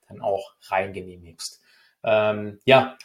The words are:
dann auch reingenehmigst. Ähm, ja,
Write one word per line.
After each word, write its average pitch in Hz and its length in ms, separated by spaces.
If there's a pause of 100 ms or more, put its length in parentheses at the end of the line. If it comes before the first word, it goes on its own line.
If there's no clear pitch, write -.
dann 101 140
auch 98 320 (140)
reingenehmigst. 92 960 (380)
Ähm, 107 640
ja, 127 420